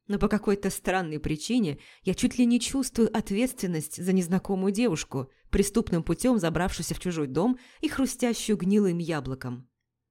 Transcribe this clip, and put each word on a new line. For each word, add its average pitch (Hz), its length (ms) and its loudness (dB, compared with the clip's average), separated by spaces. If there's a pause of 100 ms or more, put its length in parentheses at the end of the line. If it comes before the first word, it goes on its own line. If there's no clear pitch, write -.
Но 202 100 0
по 202 100 4
какой-то 202 420 0
странной 180 500 -2
причине 156 580 -2 (240)
я 185 120 0
чуть - 240 0
ли 247 80 6
не 240 120 4
чувствую 233 560 0
ответственность 196 880 -2
за 185 120 0
незнакомую 185 580 2
девушку, 175 580 -2 (200)
преступным 202 520 2
путем 233 360 2
забравшуюся 165 560 -2
в - 60 -10
чужой 165 260 -4
дом 175 320 0 (220)
и 320 80 -2
хрустящую 240 680 0
гнилым 190 420 2
яблоком. 131 680 -6 (420)